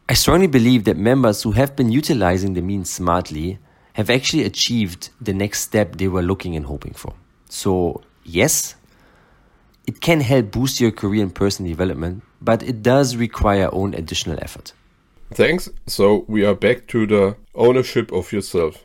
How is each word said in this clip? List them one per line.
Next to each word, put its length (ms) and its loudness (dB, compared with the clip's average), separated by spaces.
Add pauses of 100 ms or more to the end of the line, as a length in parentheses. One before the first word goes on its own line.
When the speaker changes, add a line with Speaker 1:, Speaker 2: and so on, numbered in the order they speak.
Speaker 1:
I 40 2
strongly 360 4
believe 360 6
that 140 2
members 440 2
who 100 0
have 240 2
been 140 2
utilizing 600 0
the 80 -4
means 320 -6
smartly 680 -4 (360)
have 160 -2
actually 340 0
achieved 640 -4 (100)
the 140 -6
next 280 -4
step 360 -2
they 120 -2
were 120 -2
looking 360 -4
and 100 -6
hoping 260 -10
for. 220 -14 (340)
So, 540 -2 (200)
yes, 520 -2 (1120)
it 160 -10
can 180 4
help 300 2
boost 280 -2
your 120 4
career 320 -2
and 120 -4
personal 360 -2
development, 520 -4 (200)
but 200 0
it 200 -6
does 340 2
require 560 0
own 220 -4
additional 480 -6
effort. 320 -16 (560)
Speaker 2:
Thanks. 400 0 (160)
So 420 2
we 160 2
are 100 4
back 340 0
to 180 0
the 300 2 (180)
ownership 580 2
of 180 -4
yourself. 540 -2